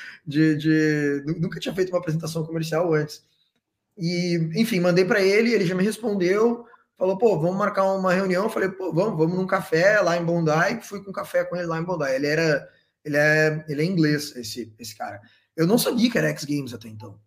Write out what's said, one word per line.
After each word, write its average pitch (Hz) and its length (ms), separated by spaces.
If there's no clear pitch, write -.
De, 156 320
de, 151 680
nu-, 170 140
nunca 160 180
tinha - 160
feito 185 160
uma 180 80
apresentação 160 460
comercial 160 500
antes. 151 300
E, 175 560
enfim, 220 260
mandei 175 240
pra 208 160
ele, 208 320
ele 202 140
já 180 80
me 185 100
respondeu, 214 800
falou, 185 220
"Pô, 208 200
vamos 175 180
marcar 196 280
uma 190 280
reunião?" 185 320
Eu 226 60
falei, 190 180
"Pô, 190 240
vamos, 180 260
vamos 165 180
num 185 100
café 190 540
lá 175 160
em 175 80
Bondi." 170 580
Fui 202 200
com 196 80
um - 20
café 180 320
com 170 120
ele 180 100
lá 165 140
em 165 40
Bondi. 170 260
Ele 135 180
era, 156 400
ele 147 120
é, 156 520
ele 147 140
é - 20
inglês, 151 520
esse, 113 420
esse - 180
cara. - 240
Eu 160 100
não 214 120
sabia 240 320
que - 80
era 156 120
X 151 140
Games 139 300
até 113 140
então. 107 380